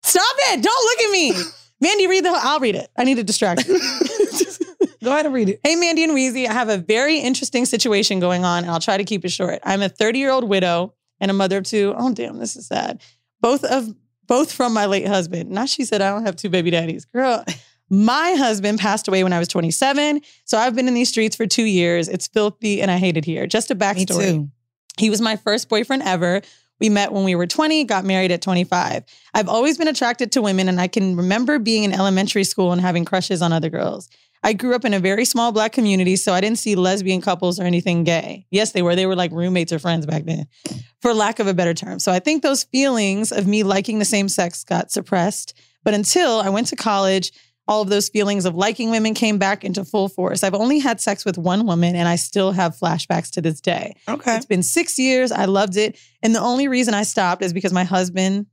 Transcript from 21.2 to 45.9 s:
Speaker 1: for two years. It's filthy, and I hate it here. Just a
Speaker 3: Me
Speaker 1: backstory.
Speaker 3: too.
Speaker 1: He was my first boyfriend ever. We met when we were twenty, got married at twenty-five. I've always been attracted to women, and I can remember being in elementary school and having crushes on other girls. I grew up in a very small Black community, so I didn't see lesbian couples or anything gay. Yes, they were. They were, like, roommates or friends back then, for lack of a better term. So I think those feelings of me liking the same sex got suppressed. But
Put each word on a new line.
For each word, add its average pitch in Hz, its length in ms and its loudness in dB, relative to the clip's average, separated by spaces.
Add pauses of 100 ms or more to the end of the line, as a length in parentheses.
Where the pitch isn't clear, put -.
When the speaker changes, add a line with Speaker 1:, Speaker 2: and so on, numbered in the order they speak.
Speaker 1:
for 226 100 -2
two 226 180 0
years. 175 440 2
It's - 180 -6
filthy, 208 560 0
and 190 80 0
I 175 80 2
hate 180 180 2
it 160 80 -2
here. 160 220 -4
Just 220 240 -2
a 240 60 -2
Speaker 3:
Me 180 40 -6
Speaker 1:
backstory. 190 520 0
Speaker 3:
too. 147 180 -2 (480)
Speaker 1:
He 220 120 2
was 208 100 0
my 220 160 0
first 208 320 -2
boyfriend 247 340 0
ever. 180 400 0 (380)
We 220 80 2
met 202 240 2
when 196 120 0
we 180 120 2
were 175 100 0
twenty, 311 380 0
got 202 200 -2
married 190 280 2
at 175 100 -2
twenty-five. 180 640 0 (280)
I've 214 160 0
always 254 300 2
been 320 100 0
attracted 240 440 -2
to 254 100 -2
women, 190 260 2
and 180 120 0
I 185 80 0
can 185 280 0
remember 226 440 0
being 220 240 0
in 196 80 0
elementary 196 520 0
school 185 280 0
and 180 80 0
having 175 240 0
crushes 180 380 -2
on 170 100 2
other 165 180 -2
girls. - 380 -6 (360)
I 220 80 2
grew 247 240 0
up 240 80 -4
in 208 100 2
a 190 60 0
very 196 240 0
small 233 260 0
Black 220 220 0
community, 190 420 2
so 190 180 0
I 180 80 2
didn't 220 200 0
see 208 160 -2
lesbian 185 440 0
couples 180 380 -2
or 185 60 -4
anything 175 400 0
gay. 170 480 -2
Yes, 214 180 0
they 180 120 -2
were. 175 120 2
They 185 100 0
were, 185 120 0
like, 180 160 -2
roommates 170 400 -2
or 156 80 -4
friends 165 260 -2
back 156 200 -4
then, 156 200 -4 (560)
for 240 100 2
lack 220 280 2
of 202 80 2
a 190 60 0
better 170 200 2
term. 180 240 -10
So 190 140 0
I 185 80 2
think 302 240 0
those 277 180 2
feelings 220 680 0
of 196 160 0
me 208 160 2
liking 196 340 0
the 208 60 2
same 196 240 0
sex 175 340 -4
got - 300 -4
suppressed. 190 600 -2 (280)
But 214 120 2